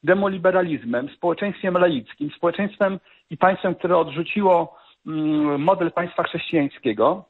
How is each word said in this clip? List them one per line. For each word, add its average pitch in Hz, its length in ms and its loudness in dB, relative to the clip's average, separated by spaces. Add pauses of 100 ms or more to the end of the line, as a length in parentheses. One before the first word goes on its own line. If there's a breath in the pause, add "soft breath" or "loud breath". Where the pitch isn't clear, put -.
demoliberalizmem, 175 1040 0
społeczeństwem 185 680 -4
laickim, 147 540 0
społeczeństwem 196 680 -2 (300 soft breath)
i 160 80 -12
państwem, 185 380 2
które 180 220 2
odrzuciło, 165 800 0 (300 soft breath)
mm, 151 540 0
model 180 300 2
państwa 175 320 -4
chrześcijańskiego. 143 1080 -2